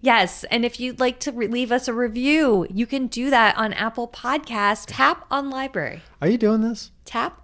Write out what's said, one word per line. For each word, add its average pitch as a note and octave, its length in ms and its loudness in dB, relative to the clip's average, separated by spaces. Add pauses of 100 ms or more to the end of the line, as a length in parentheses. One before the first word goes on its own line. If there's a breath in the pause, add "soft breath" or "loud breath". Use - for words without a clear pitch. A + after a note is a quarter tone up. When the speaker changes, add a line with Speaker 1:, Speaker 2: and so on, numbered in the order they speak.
Speaker 1:
Yes, A3+ 440 2
and A#3 200 0
if A#3+ 160 -6
you'd B3 200 -6
like B3+ 200 0
to C#4+ 120 -4
re-, A#3 140 -2
leave A#3+ 260 -2
us B3 160 0
a A#3+ 40 -2
review, B3 800 2
you G#3 160 -2
can C4 200 -2
do A#3+ 240 -4
that A3+ 260 4
on A3 180 -2
Apple A#3 340 -4
Podcasts. A3+ 800 -2
Tap C#4+ 440 0
on C#4 200 -2
Library. C4 520 -6 (200)
Speaker 2:
Are D3+ 60 4
you A#3 100 4
doing A3 240 4
this? A3+ 280 -4 (140)
Speaker 1:
Tap - 400 -6